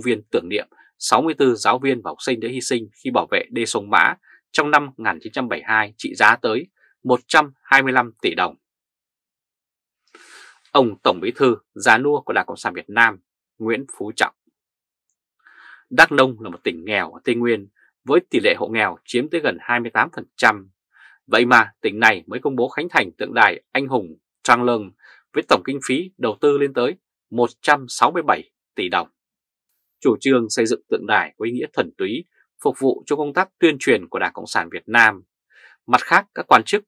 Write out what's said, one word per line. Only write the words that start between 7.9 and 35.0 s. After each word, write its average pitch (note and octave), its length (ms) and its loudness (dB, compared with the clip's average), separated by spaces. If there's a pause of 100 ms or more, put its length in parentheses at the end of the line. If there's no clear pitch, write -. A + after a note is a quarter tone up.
lăm A#2+ 180 0 (100)
tỷ F2 140 -2
đồng. F2 200 -2 (2250)
Ông A#2+ 320 2
Tổng F#2 180 0
Bí G#2+ 100 -4
thư B2 260 2 (160)
già A2 240 4
nua C#3+ 240 0
của - 120 -6
Đảng G2 120 0
Cộng G2 120 -12
sản G2 160 -6
Việt F2 160 -14
Nam A2 300 2 (380)
Nguyễn A2+ 280 -4 (120)
Phú G#2 180 -10
Trọng. - 200 -2 (1500)
Đắk D#3 220 4
Nông C3+ 280 2
là A2 100 -12
một - 140 -16
tỉnh E2+ 220 -6
nghèo F#2+ 260 -4
ở - 120 -20
Tây B2 120 -2
Nguyên A#2 320 -2 (360)
với C#3+ 160 4 (100)
tỷ B2+ 100 -2
lệ G2+ 180 2
hộ G#2 100 -4
nghèo G#2 380 -2
chiếm C3 240 -4
tới E3 120 -4
gần A2 200 -2
hai A#2+ 180 -2
mươi A#2 120 -8
tám A2 240 0
phần A#2+ 100 -12 (120)
trăm. G#2 320 0 (580)
Vậy A2+ 180 2
mà A#2+ 260 6 (100)
tỉnh G#2 180 -4
này A2 280 2
mới A2+ 120 -10
công C3+ 160 -4
bố C3 140 0
khánh E3+ 200 -8
thành A2+ 280 -2
tượng G#2 160 -8
đài G#2 380 2
anh C3+ 160 -4
hùng G2 300 -4 (260)
Trang A#2+ 200 4
Lương A2+ 280 -2 (420)
với C#3+ 140 -2
tổng A#2+ 180 2
kinh C3+ 220 -6
phí E3+ 300 -4
đầu A2 240 -4
tư D3 160 2
lên C#3 160 -2
tới B2+ 220 -2 (360)
một A#2+ 180 0 (120)
trăm C#3+ 280 2
sáu C3 220 2
mươi E3+ 120 -4
bảy G#2 280 -2 (240)
tỷ F2+ 140 -4
đồng. F2 180 -2 (920)
Chủ A2+ 180 2
trương B2 300 0
xây A#2 160 0
dựng A2+ 240 -2
tượng G2+ 180 -4
đài F#2+ 300 0
có G#2+ 80 -6
ý A#2 60 -4
nghĩa B2 220 -8
thuần - 240 -4
túy, A2 280 -6 (380)
phục C3+ 160 -2
vụ C3 260 0
cho D3 100 -4
công D3 180 -4
tác F#3+ 160 -2 (100)
tuyên D#3 200 2
truyền G#2 300 0
của F#2 100 -8
Đảng F2+ 140 -4
Cộng F2+ 140 -16
sản E2+ 240 -4
Việt E2+ 160 -12
Nam. G#2+ 360 2 (640)